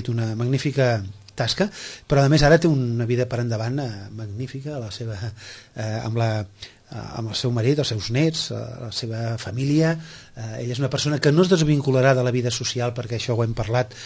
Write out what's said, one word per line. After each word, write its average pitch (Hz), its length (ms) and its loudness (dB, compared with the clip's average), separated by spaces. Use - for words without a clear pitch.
dit, 120 80 -4
una 113 260 -2
magnífica 127 640 2
tasca, 185 300 0
però, 139 200 4
a - 20 6
més, 147 160 6
ara 151 160 10
té 170 80 4
una 120 400 2
vida 123 180 2
per 120 140 -4
endavant, 117 400 -2
eh, 104 320 -8
magnífica, 123 640 -8
la 113 140 -8
seva, 113 240 -8
eh, 110 880 -8
amb 113 160 -2
la, 110 220 2
eh, - 560 -14
amb 113 140 -6
el 101 100 -6
seu 120 160 0
marit, 131 240 2
els 135 80 0
seus 107 240 -4
nets, 160 400 2
eh, 110 60 -6
la 117 100 -10
seva 113 480 -4
família. 143 540 2
Eh, 113 300 -8
ella 123 80 -4
és 127 100 -2
una 127 60 0
persona 147 340 0
que 143 80 2
no 175 140 6
es - 20 0
desvincularà 139 640 4
de 127 140 2
la 123 80 0
vida 120 160 0
social, 120 420 -2
perquè 117 220 -6
això 113 220 -2
ho 117 80 2
hem 113 100 0
parlat, 120 400 -2